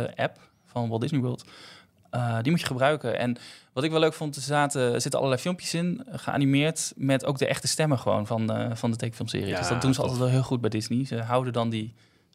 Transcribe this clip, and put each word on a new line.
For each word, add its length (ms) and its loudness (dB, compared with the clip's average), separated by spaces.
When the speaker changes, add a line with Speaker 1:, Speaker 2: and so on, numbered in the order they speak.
Speaker 1:
eh, 180 -4
app 140 -4
van 240 -4
Walt 120 0
Disney 200 0
World. 240 -4
Eh, 320 -2
die 80 2
moet 100 4
je 60 -4
gebruiken. 520 2
En 180 -2
wat 120 -2
ik 60 0
wel 100 2
leuk 140 4
vond, 220 -6
er 60 -8
zaten, 400 2
er 180 2
zitten 200 -2
allerlei 220 2
filmpjes 320 -4
in, 320 -2
eh, 120 -8
geanimeerd 760 2
met 280 0
ook 140 0
de 80 2
echte 220 0
stemmen 300 2
gewoon 280 0
van, 260 0
eh, 220 -2
van 160 -2
de 60 -2
tekenfilmserie. 500 -4
Speaker 2:
Ja, 120 -2
Speaker 1:
Dus 100 0
dat 140 0
doen 120 4
ze 60 -2
Speaker 2:
tof. 100 0
Speaker 1:
altijd 140 0
wel 100 4
heel 140 4
goed 120 0
bij 100 0
Disney. 340 -2
Ze 120 -6
houden 360 0
dan 180 0
die, 240 -4